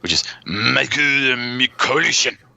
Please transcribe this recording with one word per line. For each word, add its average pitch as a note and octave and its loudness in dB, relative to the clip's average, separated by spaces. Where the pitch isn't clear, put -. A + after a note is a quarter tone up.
which - -4
is - 0
Michael C3+ 0
Mikolishin. C3 0